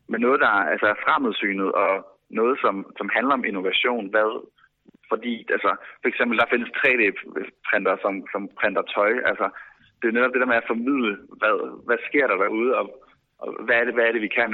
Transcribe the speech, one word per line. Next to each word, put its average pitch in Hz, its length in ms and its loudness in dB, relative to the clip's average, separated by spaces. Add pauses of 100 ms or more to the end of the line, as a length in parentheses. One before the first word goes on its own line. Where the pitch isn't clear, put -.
(100)
Men 110 160 -2
noget, 135 180 4
der 117 140 4
er, 98 140 2
altså, 104 220 0
er - 120 -10
fremadsynet, 104 640 0 (120)
og 98 100 4 (480)
noget, 120 140 2 (100)
som, 104 100 2 (240)
som 101 80 -6 (100)
handler 127 220 2
om 110 120 -4
innovation. 101 540 -2 (100)
Hvad, 110 160 2 (800)
fordi, 117 220 -2 (240)
altså, 98 140 0 (320)
for 131 100 0
eksempel, 120 280 0
der 117 120 2
findes 120 180 0 (100)
tre 139 100 4 (100)
D-printer, 98 920 -2 (100)
som, 98 100 0 (180)
som 101 100 -4 (180)
printer 98 220 0 (140)
tøj. 104 160 4 (180)
Altså, 101 160 0 (540)
det 120 80 0
er 113 80 0
netop 127 180 2
det 127 80 2
der 127 100 2
med 117 100 2
at - 100 -4
formidle, 120 400 0 (280)
hvad, 107 140 4 (340)
hvad 117 100 2 (100)
sker 139 220 2
der 98 120 2
derude, 110 380 0
og, 101 60 -2 (560)
og - 60 -8 (180)
hvad 120 140 2
er 117 60 2
det, 120 100 -2
hvad 117 120 4
er 113 60 2
det, 113 120 -2
vi 92 120 -4
kan 117 160 2